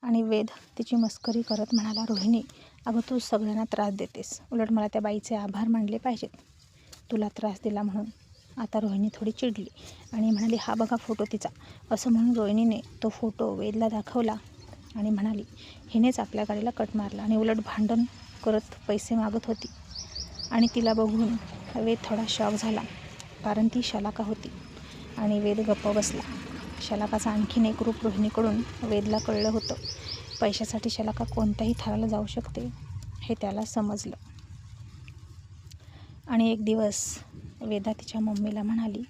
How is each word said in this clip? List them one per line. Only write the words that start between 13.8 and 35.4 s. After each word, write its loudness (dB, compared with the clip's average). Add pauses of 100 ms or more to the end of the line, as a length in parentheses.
दाखवला 0 (600)
आणि 0
म्हणाली, 2 (460)
"हिनेच 6
आपल्या -2
गाडीला 0
कट -2
मारला -2
आणि 4
उलट 4
भांडण 4 (400)
करत 2 (120)
पैसे 0
मागत 0
होती." -4 (840)
आणि 6
तिला 4
बघून 4 (400)
वेद 2
थोडा -2
शॉक 0
झाला, 0 (640)
कारण 4
ती 2
शलाका -2
होती -4 (680)
आणि 4
वेद 2
गप्प 2
बसला. 2 (600)
शलाकाचं 0
आणखीन 4
एक 2
रूप 0
रोहिणीकडून 2 (220)
वेदला 2
कळलं 2
होतं. 0 (680)
पैशासाठी 0
शलाका -2
कोणत्याही 2
थराला 0
जाऊ 0
शकते, -6 (600)
हे -2
त्याला -2
समजलं. -2 (2000)